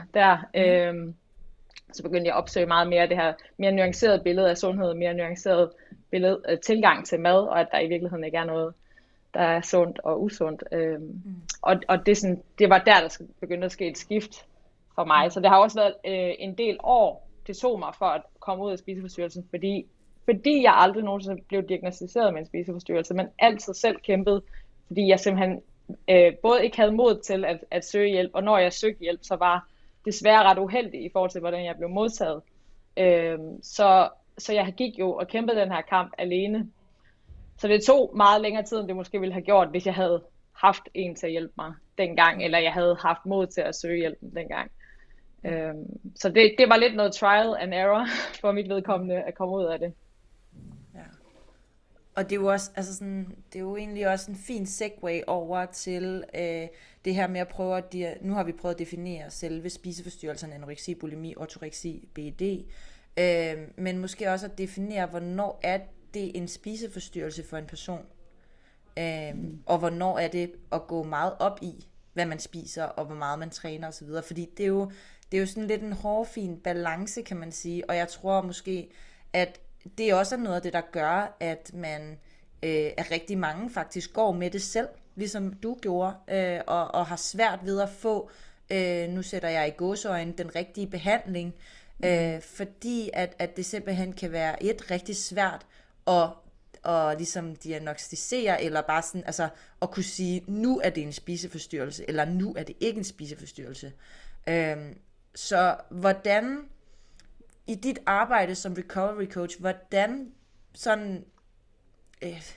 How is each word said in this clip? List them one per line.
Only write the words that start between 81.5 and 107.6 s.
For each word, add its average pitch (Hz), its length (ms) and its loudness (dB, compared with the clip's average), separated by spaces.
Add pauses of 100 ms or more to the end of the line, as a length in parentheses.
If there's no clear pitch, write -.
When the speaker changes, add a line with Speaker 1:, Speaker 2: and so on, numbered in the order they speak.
Speaker 2:
man, 156 440 -12 (440)
øh, 156 340 -2
at - 140 -6
rigtig 170 280 -4
mange 180 320 -6
faktisk 175 420 -8
går 220 200 2
med 180 180 -4
det 202 120 -6
selv, 233 260 -4 (280)
ligesom 196 360 -6
du 220 300 -8
gjorde, 185 320 -2 (140)
øh, 180 380 -2
og, 170 280 -2
og 170 120 0
har 175 100 -8
svært 196 480 -2
ved 196 160 -2
at 196 80 -2
få, 214 420 -4 (400)
øh, 180 380 -2
nu 180 140 -6
sætter 180 260 -6
jeg 160 200 0
i - 20 -2
gåseøjne, 180 680 -4
den 165 180 -8
rigtige 185 300 -6
behandling, 185 680 -4 (440)
Speaker 1:
Mm. 180 100 0
Speaker 2:
øh, 165 340 0
fordi 220 680 -8
at, 180 260 -6
at 175 180 -6
det 185 100 -6
simpelthen 190 460 -6
kan 175 200 -10
være 160 300 -4
et 214 280 -4
rigtig 180 260 -6
svært 185 500 -4 (400)
at, 175 220 4 (560)
at 160 320 0
ligesom 165 400 -8
diagnostisere, 160 1080 -4
eller 156 180 -2
bare 156 220 -2
sådan, 180 240 -10
altså, 160 220 -4 (340)
at 180 80 -4
kunne 190 120 -6
sige, 180 440 -4
nu 220 380 0
er 180 60 2
det 156 120 -6
en 147 100 -10
spiseforstyrrelse, 165 960 -10
eller 151 160 -2
nu 185 340 -2
er 160 40 -8
det - 180 -14
ikke 220 180 -2
en 190 60 -8
spiseforstyrrelse. 139 880 -16 (560)
Øhm, 156 500 -2 (360)
så 180 420 2 (140)
hvordan, 202 680 0 (1080)